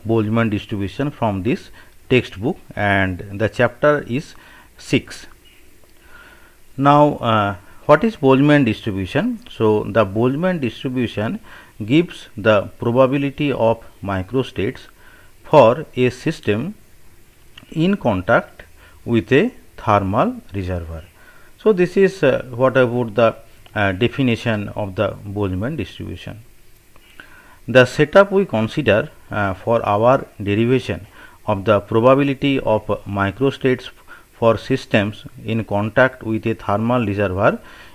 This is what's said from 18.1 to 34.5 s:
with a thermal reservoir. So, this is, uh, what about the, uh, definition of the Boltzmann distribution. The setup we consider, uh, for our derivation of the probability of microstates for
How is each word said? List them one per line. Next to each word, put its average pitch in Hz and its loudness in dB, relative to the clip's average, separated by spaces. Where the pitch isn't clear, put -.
with 117 -2
a 175 4
thermal 107 0
reservoir. 87 -8
So, 220 2
this 180 0
is, 190 2
uh, 127 2
what 127 0
about 120 0
the, 117 2
uh, 101 0
definition 110 -2
of 104 -8
the 101 0
Boltzmann 101 -4
distribution. 95 -12
The 123 6
setup 196 4
we 196 2
consider, 110 0
uh, 98 -2
for 117 -2
our 110 2
derivation 104 -2
of 98 -4
the 104 4
probability 135 2
of 107 -2
microstates 101 -2
for 113 2